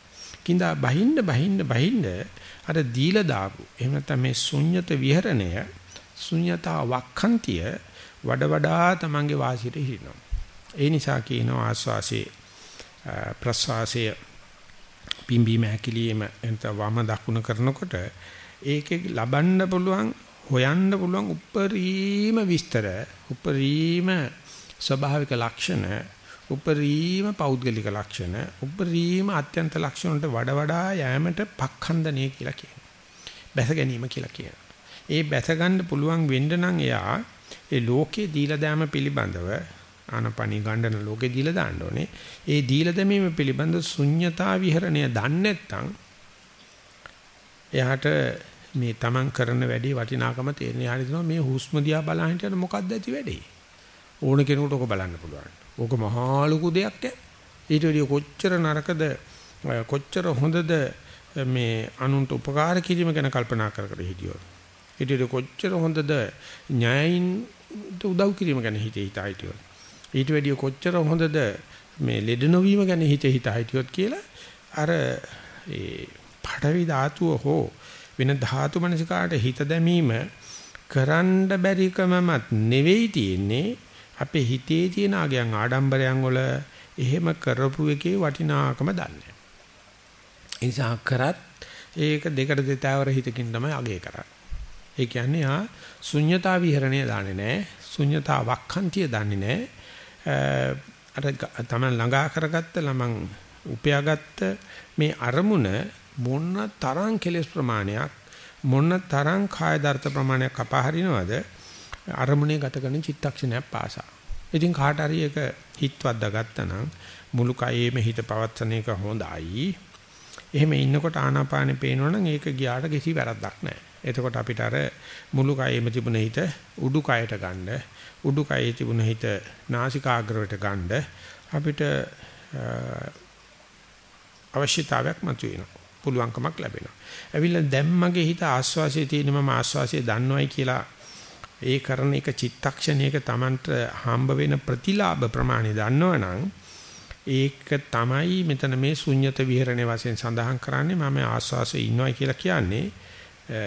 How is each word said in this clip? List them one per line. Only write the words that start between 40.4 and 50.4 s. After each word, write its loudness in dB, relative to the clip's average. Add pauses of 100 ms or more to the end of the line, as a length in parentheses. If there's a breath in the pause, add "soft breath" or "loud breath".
ගණ්ඩන -2
ලෝකේ -4
දීලා 0
දාන්න -2
ඕනේ. -4 (360 loud breath)
ඒ 2
දීලා 2
දැමීම 2
පිළිබඳ 0
ශුන්්‍යතා 2
විහරණය 2
දන්නේ 2
නැත්නම් -2 (1800)
එයාට 2 (720)
මේ 0
තමන් 2
කරන 0
වැඩේ 0
වටිනාකම -2